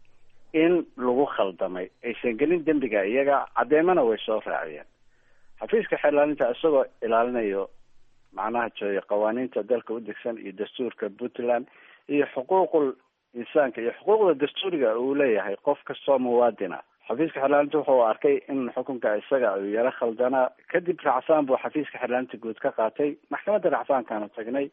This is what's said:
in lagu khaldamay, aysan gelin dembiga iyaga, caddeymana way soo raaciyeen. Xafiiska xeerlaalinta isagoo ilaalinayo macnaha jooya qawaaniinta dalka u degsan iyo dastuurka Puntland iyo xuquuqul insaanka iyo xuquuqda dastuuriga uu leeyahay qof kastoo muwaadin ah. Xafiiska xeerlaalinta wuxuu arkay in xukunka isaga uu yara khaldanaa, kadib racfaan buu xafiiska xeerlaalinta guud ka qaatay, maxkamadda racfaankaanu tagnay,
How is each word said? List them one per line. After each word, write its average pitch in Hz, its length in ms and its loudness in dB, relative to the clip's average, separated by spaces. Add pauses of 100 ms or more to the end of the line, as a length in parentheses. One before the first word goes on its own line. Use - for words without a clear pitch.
(540)
in 160 200 4 (220)
lagu 123 300 2
khaldamay, 92 640 -4 (160)
aysan 117 340 -4
gelin 151 280 0
dembiga 127 400 0
iyaga, 131 400 2 (100)
caddeymana 151 480 4
way 113 140 2
soo 110 240 -4
raaciyeen. 80 440 -8 (760)
Xafiiska 180 380 -2
xeerlaalinta 147 540 2
isagoo 139 340 2 (160)
ilaalinayo 113 680 0 (640)
macnaha 113 420 -4
jooya 101 260 -4
qawaaniinta 110 640 -2
dalka 113 300 -2
u 117 60 -6
degsan 113 380 -8
iyo 101 140 -14
dastuurka 107 580 -8
Puntland 120 580 -4 (420)
iyo 143 240 2
xuquuqul 156 580 2 (440)
insaanka 120 460 0
iyo 117 180 -2
xuquuqda 202 360 4
dastuuriga 139 640 0
uu 135 160 0
leeyahay 117 480 2
qof 143 200 0
kastoo 135 360 0
muwaadin 120 540 2
ah. 67 100 -10 (240)
Xafiiska 147 320 -2
xeerlaalinta 143 380 2
wuxuu 135 260 4
arkay 139 320 2 (140)
in 135 260 -4
xukunka 123 420 -2
isaga 113 400 0
uu 101 140 -4
yara 117 200 0
khaldanaa, 127 580 0 (180)
kadib 175 360 -2
racfaan 143 420 2
buu 127 180 2
xafiiska 131 360 -6
xeerlaalinta 123 380 -4
guud 113 220 -10
ka 135 120 -2
qaatay, 143 440 -2 (140)
maxkamadda 185 400 -2
racfaankaanu 120 640 -2
tagnay, 127 380 -6